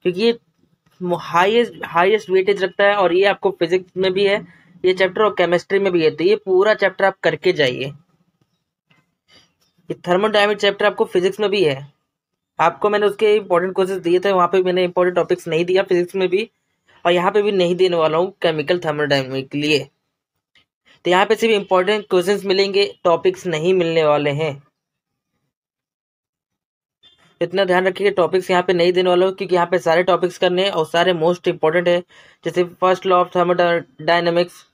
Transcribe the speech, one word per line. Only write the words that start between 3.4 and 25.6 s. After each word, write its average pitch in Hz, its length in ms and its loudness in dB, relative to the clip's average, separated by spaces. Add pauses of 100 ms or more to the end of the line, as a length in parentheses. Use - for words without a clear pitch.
physics 180 380 -4
में 185 160 0
भी 196 120 0
है 202 200 -2 (400)
ये 185 80 2
chapter 185 280 0
और 202 160 2
chemistry 175 420 0
में 196 140 0
भी 165 100 0
है, 156 80 4
तो 151 120 -6
ये 202 120 4
पूरा 202 380 2
chapter 196 320 0
आप 190 180 -2
करके 175 300 0
जाइए। 131 320 -2 (2000)
ये 160 80 -8
thermodynamic 208 640 0
chapter 202 240 0
आपको 202 200 0
physics 190 340 -2
में 208 100 0
भी 196 140 0
है, 139 280 -2 (680)
आपको 170 300 0
मैंने 208 160 0
उसके 208 300 0
important 185 400 -2
क्वेश्चंस 190 260 -2
दिए 175 180 0
थे, 196 120 0
वहाँ 180 160 2
पे 190 160 2
मैंने 180 200 0
important 180 320 0
topics 175 320 -2
नहीं 165 180 -2
दिया 185 180 0
physics 175 320 -2
में 185 140 -2
भी, 208 200 -2 (560)
और 175 60 2
यहाँ 175 200 2
पे 208 100 0
भी 208 100 0
नहीं 180 240 0
देने 175 220 2
वाला 156 200 0
हूँ 190 140 -2 (100)
chemical 165 380 -2
thermodynamic 139 720 -2
के 147 60 -6
लिए। 147 220 0 (1300)
तो 170 60 0
यहाँ 190 140 4
पे 214 100 0
सिर्फ 226 180 0
important 196 560 0
questions 185 360 0
मिलेंगे, 196 400 0 (180)
topics 175 440 0
नहीं 165 260 0
मिलने 165 320 0
वाले 147 260 2
हैं। 147 200 -4 (3000)